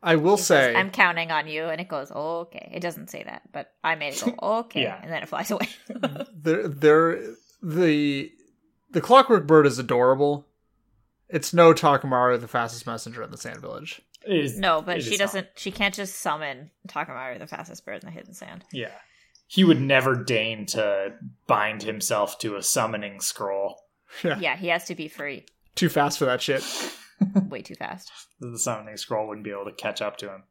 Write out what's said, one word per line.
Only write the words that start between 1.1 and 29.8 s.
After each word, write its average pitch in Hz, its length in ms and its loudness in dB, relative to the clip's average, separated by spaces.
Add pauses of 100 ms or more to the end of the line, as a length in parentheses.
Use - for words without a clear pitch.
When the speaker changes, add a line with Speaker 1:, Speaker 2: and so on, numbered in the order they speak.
Speaker 2:
on 156 160 -2
you," 156 180 -6
and 160 160 -6
it 185 60 -10
goes, 143 240 -8
"Okay." 170 640 -8
It - 60 -8
doesn't 175 280 -8
say - 140 -14
that, - 180 -14 (100)
but - 220 -12 (100)
I 160 120 0
made 147 180 -8
it - 100 -6
go, 240 140 -2
Speaker 3:
<laughs> 220 220 -2
Speaker 2:
"Okay," 233 240 -4
Speaker 3:
Yeah. 95 180 -6
Speaker 2:
and 160 100 -12
then 160 120 -6
it - 60 -14
flies - 200 -6
away. - 180 -4 (200)
<laughs> - 480 -8
Speaker 1:
there, 165 320 0
there, 156 560 4 (400)
the, 151 680 0 (600)
the 165 100 0
clockwork 240 460 6
bird 156 180 10
is 127 140 2
adorable. 135 680 2 (800)
It's - 280 -4
no 170 180 10
Takamaru, 131 680 4
the 117 80 -14
fastest 117 380 -4
messenger 117 380 -10
in 107 80 -14
the 113 60 -18
Sand 117 240 -14
Village. 127 380 -12 (280)
Speaker 3:
It 170 180 2
is, 131 140 -6
Speaker 2:
No, 170 240 2
but 175 140 -4
Speaker 3:
it 151 80 -4
Speaker 2:
she - 100 -2
Speaker 3:
is 190 40 -2
not. 202 60 2
Speaker 2:
doesn't, 196 300 -4
she - 160 -8
can't 202 240 -2
just 190 240 -10
summon 151 500 -6 (180)
Takamaru, 127 520 -10
the - 80 -14
fastest - 360 -16
bird - 200 -12
in - 40 -18
the - 40 -16
Hidden - 240 -20
Sand. - 360 -18
Speaker 3:
Yeah. 120 200 -10 (560)
He - 160 4
would 156 180 6
never 131 340 4
deign 110 520 -2
to 101 480 -2 (320)
bind 107 340 0
himself 104 580 -2
to 104 180 -6
a 95 60 -10
summoning 104 580 -2
scroll. 98 600 -6 (420)
Speaker 1:
Yeah. 160 160 -2
Speaker 2:
Yeah, 151 160 -2
he 185 120 -8
has 175 180 -2
to 180 100 -10
be 165 120 -12
free. 143 400 -12 (260)
Speaker 1:
Too 170 160 2
fast 143 300 0
for 147 60 2
that 123 180 0
shit. 135 200 -2 (460)
Speaker 2:
<laughs> 196 400 0
Way 127 140 -12
too - 120 -18
fast. - 360 -12 (280)
Speaker 3:
The 120 200 -12
summoning 107 380 -6
scroll 110 300 -6
wouldn't 107 180 -12
be 107 60 -8
able 101 140 -8
to 101 60 -12
catch - 300 -8